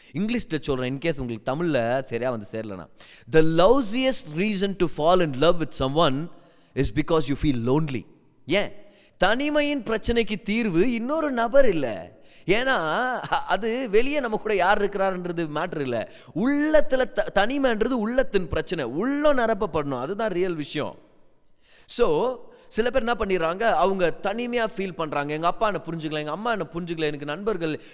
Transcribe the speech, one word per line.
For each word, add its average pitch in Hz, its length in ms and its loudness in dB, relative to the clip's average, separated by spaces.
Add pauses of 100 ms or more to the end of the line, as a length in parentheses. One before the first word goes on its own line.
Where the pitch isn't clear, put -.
(140)
இங்கிலீஷ்ல 202 480 -4
சொல்றேன், 127 320 -2
in 139 40 -6
case 147 220 -4
உங்களுக்கு 123 360 -4
தமிழ்ல 135 480 0
சரியா 120 260 -4
வந்து 110 220 -6
சேரலனா, 104 360 -10 (460)
"The 160 80 8
lousiest 208 960 4
reason 196 380 0
to 156 280 0
fall 180 200 6
in 151 100 -2
love 156 220 4
with 160 240 -2
someone 143 500 2 (460)
is 139 100 0 (100)
because 160 320 2
you 139 140 -2
feel 143 160 2
lonely." 131 480 0 (400)
ஏன்? 175 260 0 (520)
தனிமையின் 294 600 2
பிரச்சனைக்கு 220 580 -2
தீர்வு 220 520 0
இன்னொரு 277 380 -2
நபர் 240 380 6
இல்ல. 113 500 -4 (260)
ஏன்னா, 196 520 0 (500)
அது 220 420 -2
வெளியே 247 300 2
நம்ம 226 180 -2
கூட 214 180 -2
யார் 196 260 2
இருக்கிறாருன்றது 185 760 -2
மேட்டர் 160 240 -4
இல்ல. 120 320 -4 (240)
உள்ளத்துல 285 760 2
த-, - 220 -2
தனிமைன்றது 247 580 2
உள்ளத்தின் 226 560 0
பிரச்சனை, 156 380 -4
உள்ளம் 269 520 2
நிரப்பப்படணும், 170 640 0
அதுதான் 202 300 -4
ரியல் 175 260 -2
விஷயம். 143 440 -6 (840)
So, 226 540 2 (280)
சில 233 220 0
பேர் 240 160 0
என்ன 233 80 2
பண்ணிடுறாங்க, 185 480 0
அவங்க 185 600 2
தனிமையா 233 440 -2 (100)
ஃபீல் 190 200 -6
பண்றாங்க, 147 380 -4
"எங்க 160 140 -2
அப்பா 190 200 0
என்ன 185 180 -2
புரிஞ்சுக்கல, 156 340 -6
எங்க 151 120 -6
அம்மா 214 200 -4
என்ன 185 220 -4
புரிஞ்சுக்கல, 170 280 -6
எனக்கு 147 240 -2
நண்பர்கள் 165 560 -4 (120)